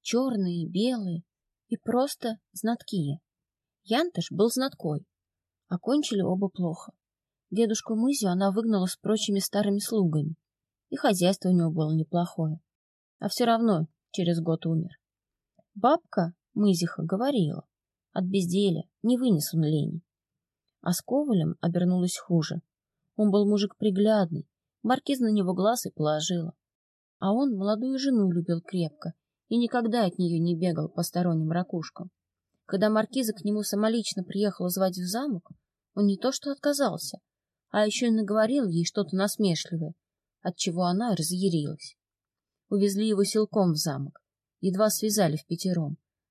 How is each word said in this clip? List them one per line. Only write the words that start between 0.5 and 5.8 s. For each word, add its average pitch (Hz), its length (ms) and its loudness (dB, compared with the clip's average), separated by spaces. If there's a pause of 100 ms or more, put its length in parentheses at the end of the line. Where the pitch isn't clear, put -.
белые 196 540 -2 (460)
и 233 80 -4
просто 240 640 -4 (140)
знатки». 185 680 -4 (640)
Янташ 262 460 -2
был 214 200 2
знаткой. 226 560 -4 (640)
Окончили 226 520 0